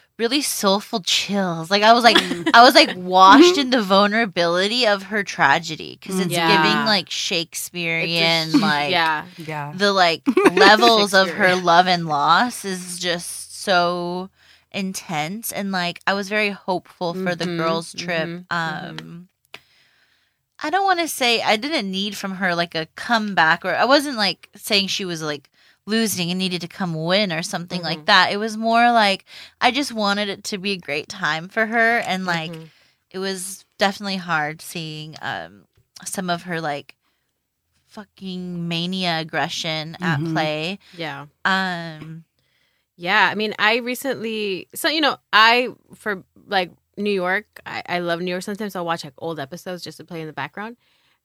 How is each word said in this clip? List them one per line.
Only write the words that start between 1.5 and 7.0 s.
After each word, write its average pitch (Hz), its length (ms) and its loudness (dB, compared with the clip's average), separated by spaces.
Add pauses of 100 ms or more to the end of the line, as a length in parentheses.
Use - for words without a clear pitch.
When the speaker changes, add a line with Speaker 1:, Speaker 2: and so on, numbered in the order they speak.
Speaker 1:
Like, 202 120 2
I 220 100 8
was 240 100 6
like, 233 140 6
Speaker 2:
<laughs> 330 360 0
Speaker 1:
I 349 100 10
was, 254 120 8
like, 311 200 8
washed 190 580 8
Speaker 2:
Mm-hmm. 330 80 0
Speaker 1:
in 254 100 -2
the 226 100 2
vulnerability 202 1040 2
of 202 180 2
her 202 200 -4
tragedy, 156 800 0
'cause 190 180 -4
it's 175 140 -2
Speaker 2:
Mm-hmm. 170 140 0
Speaker 1:
giving, 156 240 4
Speaker 3:
Yeah. 147 140 0
Speaker 1:
like, 208 240 0